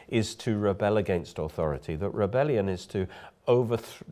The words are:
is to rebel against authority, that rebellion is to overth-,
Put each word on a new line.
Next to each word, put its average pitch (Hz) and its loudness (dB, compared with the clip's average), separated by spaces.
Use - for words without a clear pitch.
is 113 0
to 107 -2
rebel 104 2
against 87 -2
authority, 78 -2
that 98 -2
rebellion 110 2
is 90 -4
to 95 -2
overth-, 120 0